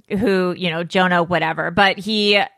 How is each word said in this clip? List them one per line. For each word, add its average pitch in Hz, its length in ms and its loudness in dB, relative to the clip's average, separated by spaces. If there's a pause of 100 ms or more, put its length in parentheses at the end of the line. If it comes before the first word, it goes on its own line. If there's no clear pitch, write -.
who, 190 480 0
you 175 140 -4
know, 165 140 -4
Jonah, 180 400 2
whatever. 160 480 -2
But 196 260 2
he 208 420 0 (180)